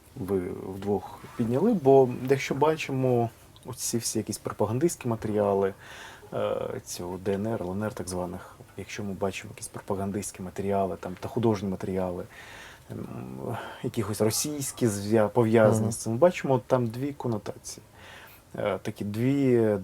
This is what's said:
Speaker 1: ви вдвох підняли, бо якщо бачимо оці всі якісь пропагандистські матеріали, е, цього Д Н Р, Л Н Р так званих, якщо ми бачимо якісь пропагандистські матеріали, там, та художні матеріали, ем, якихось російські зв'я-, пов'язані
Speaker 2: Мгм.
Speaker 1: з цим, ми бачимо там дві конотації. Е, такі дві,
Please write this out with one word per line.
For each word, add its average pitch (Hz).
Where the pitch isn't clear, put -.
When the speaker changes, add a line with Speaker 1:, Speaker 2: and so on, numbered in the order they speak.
Speaker 1:
ви 95
вдвох 98
підняли, 131
бо 135
якщо 139
бачимо 131
оці -
всі -
якісь 104
пропагандистські 123
матеріали, 101
е, 104
цього 90
Д 101
Н 98
Р, 110
Л 90
Н 101
Р 107
так -
званих, 90
якщо 101
ми 101
бачимо 95
якісь -
пропагандистські 98
матеріали, 95
там, 92
та -
художні 107
матеріали, 92
ем, 123
якихось 110
російські 135
зв'я-, 104
пов'язані 110
Speaker 2:
Мгм. 110
Speaker 1:
з -
цим, -
ми 113
бачимо 143
там 127
дві 127
конотації. -
Е, 104
такі 107
дві, 117